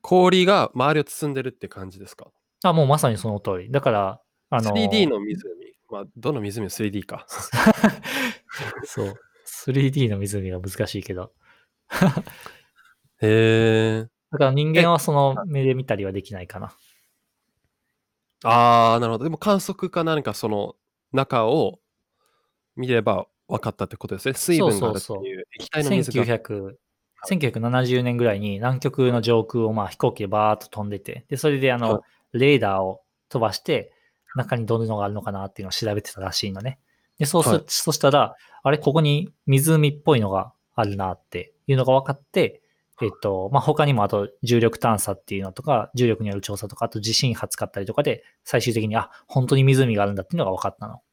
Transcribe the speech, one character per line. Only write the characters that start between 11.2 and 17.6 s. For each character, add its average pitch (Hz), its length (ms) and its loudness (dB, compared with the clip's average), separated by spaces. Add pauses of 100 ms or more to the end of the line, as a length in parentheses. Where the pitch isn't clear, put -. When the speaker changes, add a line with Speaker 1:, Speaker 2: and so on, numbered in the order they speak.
Speaker 2:
<laughs> - 320 0 (1000)
Speaker 1:
へ 110 840 4
ー。 117 40 -12 (240)
Speaker 2:
だ 147 60 -6
か 143 80 4
ら 131 60 4
人 147 160 0
間 165 240 4
は 170 80 4
そ - 140 -2
の 139 340 2
目 139 160 -2
で 131 100 2
見 131 120 -4
た 110 100 -2
り 98 100 -6
は 95 60 -4
で 95 100 -6
き 101 140 -16
な 90 80 -12
い 90 40 -16
か 95 120 -16
な。 - 160 -14 (1700)